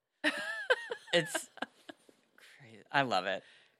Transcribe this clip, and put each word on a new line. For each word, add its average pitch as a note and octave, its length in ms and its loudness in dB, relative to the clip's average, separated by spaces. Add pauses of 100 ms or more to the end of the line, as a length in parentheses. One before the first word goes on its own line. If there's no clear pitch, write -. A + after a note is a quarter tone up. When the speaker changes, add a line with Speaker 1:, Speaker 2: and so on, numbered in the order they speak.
(240)
Speaker 1:
<laughs> D4 80 4 (840)
Speaker 2:
It's - 320 0 (1080)
crazy. A2+ 320 -20
I C#3+ 120 4
love G2 240 2
it. G2 180 -2 (360)